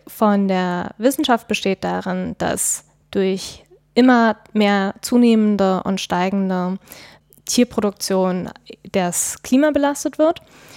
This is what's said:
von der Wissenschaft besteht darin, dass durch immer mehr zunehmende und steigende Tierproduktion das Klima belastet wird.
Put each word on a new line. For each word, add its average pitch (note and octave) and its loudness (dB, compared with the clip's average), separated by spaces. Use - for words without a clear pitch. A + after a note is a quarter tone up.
von G3+ 2
der F3+ -2
Wissenschaft C4 0
besteht G3 -2
darin, F#3 -4
dass - -4
durch F#3+ -4
immer A#3+ 4
mehr G3+ 0
zunehmende G#3+ 2
und F#3+ -2
steigende F#3 -2
Tierproduktion F#3+ -2
das - -4
Klima C#4+ 2
belastet C#4+ -2
wird. D#4+ 2